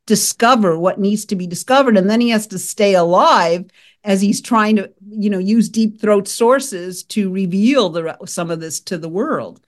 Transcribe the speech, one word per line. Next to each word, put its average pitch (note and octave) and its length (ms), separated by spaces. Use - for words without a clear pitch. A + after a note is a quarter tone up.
discover G#3+ 720
what F3+ 200
needs G#3 260
to G#3+ 100
be F3+ 100
discovered. A#3+ 520
And F#3 120
then A3+ 120
he A#3+ 80
has G#3+ 180
to F#3 120
stay G3+ 360
alive F3+ 720
as G3 180
he's G3+ 180
trying G#3+ 380
to, F#3+ 120
you G#3 200
know, G3 80
use G3 300
deep A3 320
throat G#3 300
sources A3+ 760
to G3 260
reveal G3 600
the E3 160
re-, D#3+ 80
some E3+ 240
of E3 120
this D#3+ 180
to - 180
the D#3+ 120
world. F3 580